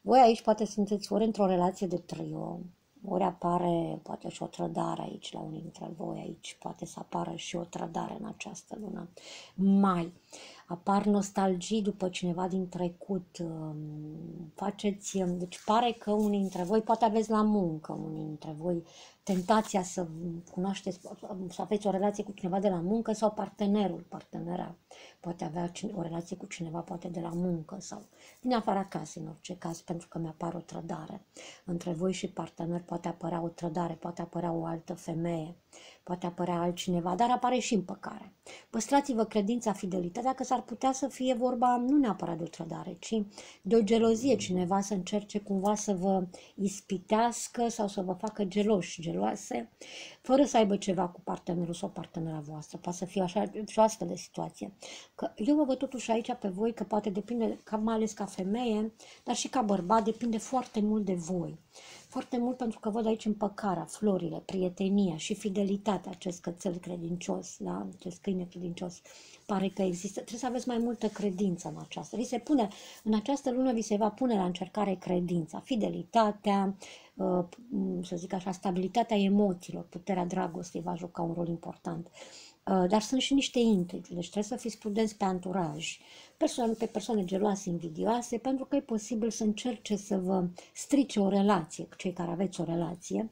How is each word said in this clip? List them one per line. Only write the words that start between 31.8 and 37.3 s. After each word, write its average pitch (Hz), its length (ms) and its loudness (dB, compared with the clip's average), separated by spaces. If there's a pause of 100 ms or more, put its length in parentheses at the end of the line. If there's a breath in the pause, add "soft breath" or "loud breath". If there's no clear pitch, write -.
voi 180 220 0
și 185 160 -4
partener 170 520 -4
poate 175 260 -6
apărea 170 340 -4
o 170 60 -2
trădare, 165 460 -4
poate 175 280 -8
apărea 170 300 -4
o 165 140 -2
altă 165 280 -6
femeie, 170 600 -4 (480 loud breath)
poate 180 220 -6
apărea 175 360 0
altcineva, 175 540 0
dar 240 140 4
apare 247 280 2